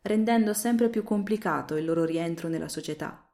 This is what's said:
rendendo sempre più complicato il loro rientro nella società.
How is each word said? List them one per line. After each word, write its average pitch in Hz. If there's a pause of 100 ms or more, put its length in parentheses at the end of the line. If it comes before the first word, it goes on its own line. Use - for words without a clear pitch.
rendendo 214
sempre 233
più 220
complicato 202
il 156
loro 165
rientro 165
nella 156
società. -